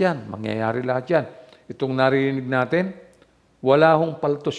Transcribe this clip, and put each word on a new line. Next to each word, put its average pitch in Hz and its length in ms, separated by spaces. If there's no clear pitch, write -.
yan, 160 240
mangyayari 107 560
lahat 127 320
yan. 151 120
Itong 135 240
naririnig 135 560
natin, 135 400
wala 151 400
hong 165 160
paltos 147 420